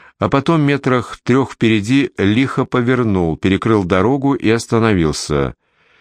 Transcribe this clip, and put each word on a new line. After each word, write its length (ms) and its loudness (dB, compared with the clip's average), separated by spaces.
а 100 -2
потом 320 0
метрах 540 -2
в 80 -20
трёх 300 0
впереди 640 0
лихо 480 0
повернул, 720 0
перекрыл 460 0
дорогу 500 0
и 160 -2
остановился. 1040 0